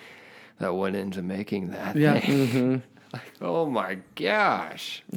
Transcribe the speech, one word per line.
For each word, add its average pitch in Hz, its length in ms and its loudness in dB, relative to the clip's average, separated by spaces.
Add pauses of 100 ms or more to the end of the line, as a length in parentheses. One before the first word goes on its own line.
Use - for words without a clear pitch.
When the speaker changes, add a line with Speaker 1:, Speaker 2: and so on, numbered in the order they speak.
(600)
Speaker 1:
that 92 140 0
went 95 220 0
into 98 260 -4
making 95 500 -4
that - 240 -6
Speaker 2:
Yeah. 151 240 6
Speaker 1:
thing. 139 280 2
Speaker 3:
Mm-hmm. 127 340 2
Speaker 1:
<laughs> - 40 -14 (260)
Like, 123 100 -12 (200)
oh 165 240 0
my 98 320 -2 (180)
gosh. 151 840 0 (160)